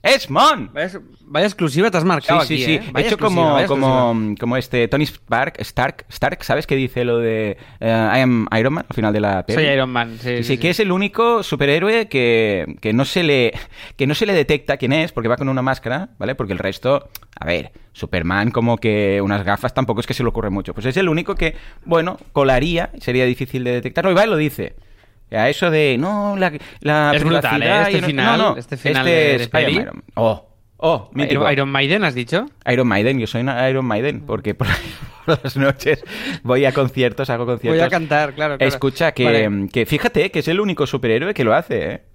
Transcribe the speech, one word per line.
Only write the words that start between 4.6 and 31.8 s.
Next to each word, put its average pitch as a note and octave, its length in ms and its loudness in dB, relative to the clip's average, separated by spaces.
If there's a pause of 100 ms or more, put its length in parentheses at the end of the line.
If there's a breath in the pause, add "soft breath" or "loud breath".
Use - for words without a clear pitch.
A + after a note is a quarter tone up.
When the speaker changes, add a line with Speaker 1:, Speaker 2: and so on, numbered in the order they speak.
Speaker 1:
Tony D3 160 2
Stark, C3+ 540 -2
Stark, - 500 -4
Stark, - 360 -4
¿sabes C#3+ 220 -2
qué - 100 0
dice B2+ 280 -2
lo A#2 140 2
de, A2 400 -2 (220 loud breath)
eh, A2+ 360 2
"I C3 40 4
am B2 260 2 (120)
Iron B2 140 2
Man" E3 160 -6
al - 80 -10
final A2 160 0
de G#2 80 0
la G2 240 0
peli? A#2+ 180 0
Speaker 2:
Soy D3 80 2
Iron C3+ 200 0
Man, A#2 280 -2
sí, A#2+ 100 -8
Speaker 1:
Sí, B2 100 -2
Speaker 2:
sí, A#2 60 -2
Speaker 1:
sí, B2+ 120 0
que A#2 60 -4
Speaker 2:
sí. E3 60 2
Speaker 1:
es F3+ 120 0
el G3+ 120 2
único G#3+ 500 0
superhéroe E3+ 680 0
que, A2+ 720 2
que A2 140 0
no C3 100 4
se - 200 -2
le, C3 280 2 (440 loud breath)
que C3+ 100 0
no D3 80 0
se A3+ 100 0
le G3+ 80 0
detecta D3 460 0
quién C3 160 0
es, D#3+ 180 0
porque A2+ 160 -2
va A#2+ 80 2
con C3+ 140 -2
una C3 120 -2
máscara, C3 560 -4
¿vale? A2+ 160 -4
Porque F#2+ 200 -4
el F2 60 -6
resto, B2+ 500 -2 (280)
a - 60 -12
ver, E2 280 -4 (200 soft breath)
Superman F#2+ 600 -2
como A#2 260 0
que G#2 440 0
unas G2+ 220 -2
gafas G2+ 300 -2
tampoco A#2+ 260 -2
es - 60 -4
que B2 80 -4
se - 80 -4
le A#2 80 0
ocurre A2 180 -4
mucho. F#2+ 240 -6
Pues G#2 140 -6
es C3 100 -2
el F#3 140 2
único F3 240 -2
que, E3 220 -2 (280 loud breath)
bueno, E3+ 320 0 (160)
colaría, D3 560 2 (120)
sería B2+ 260 2
difícil B2+ 380 -2
de B2 80 -2
detectarlo, C3 400 0
y - 20 2
va G3 100 6
y A3+ 60 0
lo F3+ 60 2
dice. D3+ 400 -2 (560 soft breath)
A A2 160 2
eso E3+ 220 0
de, D3+ 260 2
no, G3+ 400 -2
la, F#3 140 0 (300 loud breath)
la D3 340 2
Speaker 2:
Es D3+ 80 2
brutal, C3+ 380 2
Speaker 1:
privacidad G3+ 220 4
Speaker 2:
¿eh? - 20 4
Este G3+ 140 2
Speaker 1:
y - 20 2
no, F3+ 80 -2
Speaker 2:
final, C#3 300 2
Speaker 1:
no, A3 120 2
no. - 60 -4
Speaker 2:
este B2 200 -10
final C3 300 0
Speaker 1:
Este E3+ 100 2
Speaker 2:
de, D#3 120 4
de C#3 80 2
Speaker 1:
es A#2+ 60 0
Iron A#2 100 -6
Speaker 2:
peli. D#3 240 2
Speaker 1:
Man. - 260 -6 (120)
Oh, A2 340 0 (300)
oh, D#3 360 0
mítico. C#3+ 280 0
Speaker 2:
Iron, D3 100 2
Iron C#3 160 0
Maiden, C#3 340 2